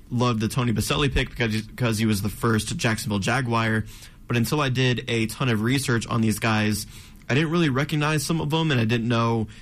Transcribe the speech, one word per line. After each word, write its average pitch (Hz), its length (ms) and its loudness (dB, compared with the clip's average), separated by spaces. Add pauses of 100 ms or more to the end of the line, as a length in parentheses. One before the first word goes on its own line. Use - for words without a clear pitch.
(100)
loved 120 300 2
the 110 80 0
Tony 123 240 0
Boselli 135 400 0
pick 131 180 0
because, 110 320 -2
because 113 360 -2
he 113 80 2
was 104 160 2
the 104 60 0
first 113 480 0
Jacksonville 107 440 -2
Jaguar. 113 640 0 (420)
But 120 100 0
until 139 240 2
I 139 100 2
did 127 380 0
a 113 180 0
ton 127 220 -2
of 110 140 2
research 123 440 0
on 117 140 0
these 110 180 2
guys, 107 480 0 (420)
I 123 60 0
didn't 151 160 2
really 170 180 4
recognize 147 560 0
some 165 160 0
of 156 100 -2
them, 160 200 2
and 131 100 2
I 113 40 2
didn't 113 240 0
know 117 400 2 (140)